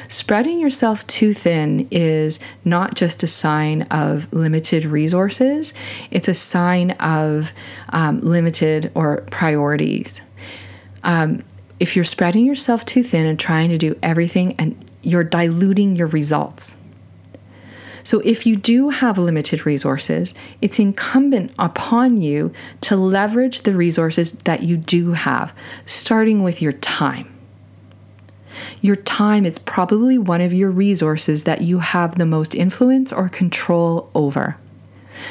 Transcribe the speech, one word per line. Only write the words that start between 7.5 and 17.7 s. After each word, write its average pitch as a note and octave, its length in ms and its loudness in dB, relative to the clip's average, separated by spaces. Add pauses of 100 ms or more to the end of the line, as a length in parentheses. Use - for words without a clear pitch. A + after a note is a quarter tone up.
um, D#3 320 0
limited D#3+ 760 0
or D3+ 220 0 (120)
priorities. D3 880 -2 (840)
Um, E3 400 0 (360)
if F3+ 140 0
you're F3+ 100 4
spreading F#3 400 2
yourself C4 400 0
too - 180 2
thin E3 240 0
and D#3 120 -2
trying D#3+ 320 2
to E3 80 0
do D#3 240 0
everything, E3+ 560 0
and D#3+ 180 -2 (260)
you're E3+ 220 2
diluting F3+ 720 2
your E3+ 120 0
results. D3+ 680 -2 (1300)